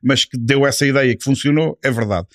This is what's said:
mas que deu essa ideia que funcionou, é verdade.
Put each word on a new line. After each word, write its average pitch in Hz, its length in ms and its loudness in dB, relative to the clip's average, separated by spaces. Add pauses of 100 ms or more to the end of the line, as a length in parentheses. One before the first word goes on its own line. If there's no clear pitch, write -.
mas 127 220 2
que - 120 -10
deu 135 300 2
essa 139 180 -2
ideia 135 300 2
que - 80 -14
funcionou, 147 580 0
é 139 80 -2
verdade. 104 460 -2